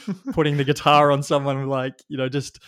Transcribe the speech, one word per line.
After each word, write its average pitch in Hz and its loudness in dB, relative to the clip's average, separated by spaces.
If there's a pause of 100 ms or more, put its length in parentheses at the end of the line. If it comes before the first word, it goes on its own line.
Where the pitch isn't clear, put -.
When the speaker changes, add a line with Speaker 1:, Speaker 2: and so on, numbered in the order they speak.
Speaker 1:
<laughs> 208 -8
Speaker 2:
putting 147 0
the 143 0
guitar 147 4
on 143 0
someone, 139 -2
like, 135 -6
you 151 -10
know, 131 -4
just 135 -6